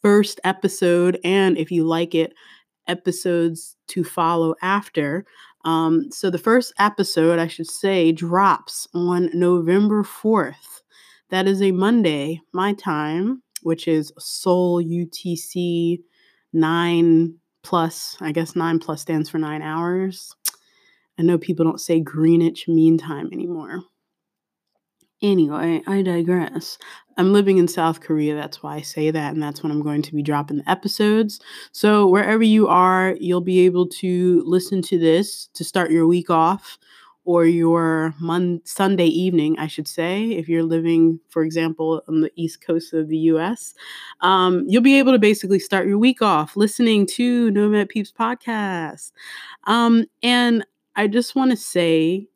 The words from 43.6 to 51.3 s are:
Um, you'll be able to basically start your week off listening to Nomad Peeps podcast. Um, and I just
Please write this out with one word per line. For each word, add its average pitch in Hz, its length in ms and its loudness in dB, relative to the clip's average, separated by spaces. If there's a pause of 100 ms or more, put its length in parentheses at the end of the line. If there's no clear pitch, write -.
Um, 185 460 2
you'll 233 160 2
be 277 160 6
able 262 140 4
to 247 60 4
basically 202 380 2
start 185 300 -2
your 202 100 2
week 247 240 2
off 165 340 0
listening 208 520 2
to 240 420 0
Nomad 208 400 2
Peeps 208 220 -6
podcast. 208 1040 -6 (500)
Um, 233 420 2 (160)
and 240 420 2 (320)
I 208 120 0
just 226 280 -2